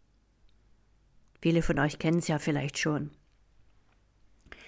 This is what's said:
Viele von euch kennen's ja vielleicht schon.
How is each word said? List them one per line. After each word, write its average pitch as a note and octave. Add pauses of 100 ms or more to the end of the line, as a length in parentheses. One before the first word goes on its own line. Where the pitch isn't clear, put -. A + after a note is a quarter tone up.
(1400)
Viele E3
von E3
euch D3
kennen's E3
ja D3+
vielleicht C#3+
schon. D3 (1600)